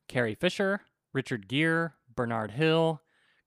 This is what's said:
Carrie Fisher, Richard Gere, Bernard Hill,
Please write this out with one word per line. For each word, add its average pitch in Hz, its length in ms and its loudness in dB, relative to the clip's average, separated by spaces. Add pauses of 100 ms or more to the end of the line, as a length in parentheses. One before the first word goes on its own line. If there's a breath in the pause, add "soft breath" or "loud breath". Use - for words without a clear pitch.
Carrie 117 260 0
Fisher, 196 460 0 (320)
Richard 123 340 -4
Gere, 160 440 0 (220)
Bernard 113 380 -2
Hill, 160 500 2 (460)